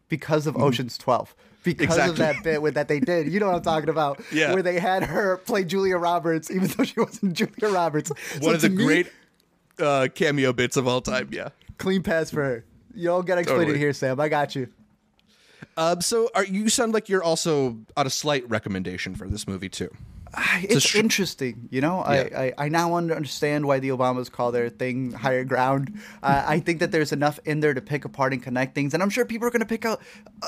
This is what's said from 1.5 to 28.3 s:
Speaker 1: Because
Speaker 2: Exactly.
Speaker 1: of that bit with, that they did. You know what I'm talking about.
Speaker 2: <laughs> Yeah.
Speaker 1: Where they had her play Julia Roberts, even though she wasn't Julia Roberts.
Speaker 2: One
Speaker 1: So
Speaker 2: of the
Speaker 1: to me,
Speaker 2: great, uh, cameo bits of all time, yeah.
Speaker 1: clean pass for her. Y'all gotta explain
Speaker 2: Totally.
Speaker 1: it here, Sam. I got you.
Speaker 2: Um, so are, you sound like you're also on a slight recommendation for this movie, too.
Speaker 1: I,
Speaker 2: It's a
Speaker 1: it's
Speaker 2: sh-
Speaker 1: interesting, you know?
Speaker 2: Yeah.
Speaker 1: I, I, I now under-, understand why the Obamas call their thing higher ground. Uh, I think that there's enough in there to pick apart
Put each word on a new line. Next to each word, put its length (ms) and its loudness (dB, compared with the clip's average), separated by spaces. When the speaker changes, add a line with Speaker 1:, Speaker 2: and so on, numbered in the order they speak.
Speaker 1:
Because 260 0
Speaker 2:
Exactly. 140 4
Speaker 1:
of 60 -4
that 260 0
bit 200 0
with, 120 0
that 120 -2
they 140 0
did. 300 0
You 100 0
know 60 2
what 100 2
I'm 40 -4
talking 280 0
about. 380 0
Speaker 2:
<laughs> 40 -14
Yeah. 220 2
Speaker 1:
Where 100 2
they 160 0
had 240 0
her 340 0
play 280 -2
Julia 320 0
Roberts, 520 0
even 200 0
though 160 0
she 140 -4
wasn't 340 0
Julia 420 -2
Roberts. 340 0
Speaker 2:
One 320 -8
Speaker 1:
So 140 4
Speaker 2:
of 60 0
the 80 4
Speaker 1:
to 60 2
me, 100 4
Speaker 2:
great, 260 2
uh, 380 4
cameo 380 2
bits 240 0
of 100 2
all 140 2
time, 320 -4
yeah. 160 -8
Speaker 1:
clean 240 0
pass 300 0
for 120 -2
her. 220 -4
Y'all 280 0
gotta 180 0
explain 180 2
Speaker 2:
Totally. 160 2
Speaker 1:
it 40 0
here, 140 2
Sam. 280 -2
I 80 0
got 260 0
you. 140 -6
Speaker 2:
Um, 260 2
so 320 2
are, 120 0
you 240 -2
sound 240 0
like 160 0
you're 140 2
also 540 0
on 100 2
a 20 -2
slight 400 -2
recommendation 640 -4
for 120 -12
this 200 -6
movie, 220 -6
too. 200 -8
Speaker 1:
I, 340 -2
Speaker 2:
It's 80 2
a 40 6
Speaker 1:
it's 80 4
Speaker 2:
sh- 100 2
Speaker 1:
interesting, 760 0
you 100 0
know? 260 0
Speaker 2:
Yeah. 280 2
Speaker 1:
I, 80 -2
I, 100 -2
I 40 0
now 260 2
under-, 200 0
understand 500 -2
why 140 2
the 100 -2
Obamas 420 0
call 200 0
their 180 0
thing 420 -4
higher 320 0
ground. 560 0
Uh, 240 2
I 140 2
think 220 0
that 100 0
there's 200 2
enough 340 0
in 160 0
there 120 4
to 80 -4
pick 240 -4
apart 280 0